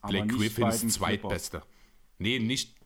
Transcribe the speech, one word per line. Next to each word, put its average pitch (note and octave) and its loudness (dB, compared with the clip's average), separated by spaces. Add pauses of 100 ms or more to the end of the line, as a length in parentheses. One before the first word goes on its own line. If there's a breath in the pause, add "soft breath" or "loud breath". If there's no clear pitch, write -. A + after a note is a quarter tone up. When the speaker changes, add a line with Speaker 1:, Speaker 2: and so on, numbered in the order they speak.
Speaker 1:
Aber G2+ -4
Speaker 2:
Blake G#2 2
Speaker 1:
nicht A#2+ 0
Speaker 2:
Griffins - 2
Speaker 1:
bei A#2 4
den A2+ 0
Clippers. A2+ 0
Speaker 2:
zweitbeste. F2+ -2 (600 soft breath)
Nee, A#2+ 2
nicht, A#2+ -2 (100)